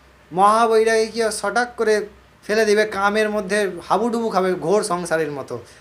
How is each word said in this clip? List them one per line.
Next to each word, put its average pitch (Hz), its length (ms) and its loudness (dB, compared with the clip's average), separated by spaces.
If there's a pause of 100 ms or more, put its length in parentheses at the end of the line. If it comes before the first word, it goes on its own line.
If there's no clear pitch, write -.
(320)
মহাবৈরাগী 220 760 4
কি 220 140 -4 (120)
সটাক 226 440 -2
করে 214 320 0 (380)
ফেলে 220 180 0
দিবে, 208 200 4
কামের 208 460 0
মধ্যে 208 400 -2 (180)
হাবুডুবু 226 420 0
খাবে 185 240 0
ঘোর 180 300 0
সংসারের 165 480 -2
মতো, 131 260 -10 (220)